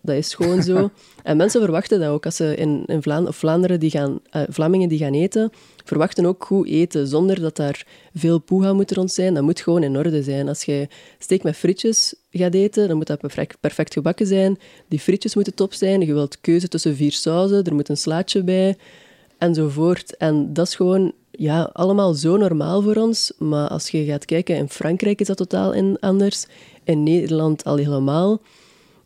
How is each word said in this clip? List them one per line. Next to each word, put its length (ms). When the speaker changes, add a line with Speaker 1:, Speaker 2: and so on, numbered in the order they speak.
Speaker 1:
dat 140
is 180
gewoon 300
zo." 260
Speaker 2:
<laughs> 200
Speaker 1:
En 140
mensen 240
verwachten 380
dat 100
ook. 160
Als 100
ze 200
in, 300
in 160
Vlaand-, 260
of 80
Vlaanderen 440
die 100
gaan, 300
eh, 200
Vlamingen 400
die 80
gaan 160
eten, 380
verwachten 400
ook 200
goed 220
eten, 400
zonder 340
dat 140
daar 300
veel 240
poeha 340
moet 180
rond 200
zijn. 220
Dat 100
moet 180
gewoon 220
in 140
orde 260
zijn. 240
Als 160
je 240
steak 240
met 120
frietjes 600
gaat 220
eten, 340
dan 100
moet 100
dat 120
perfect, 400
perfect 340
gebakken 340
zijn. 300
Die 120
frietjes 360
moeten 200
top 180
zijn. 280
Je 120
wilt 280
keuze 260
tussen 280
vier 160
sauzen, 520
er 120
moet 140
een 80
slaatje 460
bij, 340
enzovoort. 800
En 360
dat 140
is 80
gewoon, 360
ja, 420
allemaal 400
zo 240
normaal 440
voor 140
ons. 420
Maar 300
als 220
je 160
gaat 200
kijken, 300
in 140
Frankrijk 520
is 60
dat 100
totaal 360
in, 260
anders. 460
In 200
Nederland 600
al 120
helemaal. 640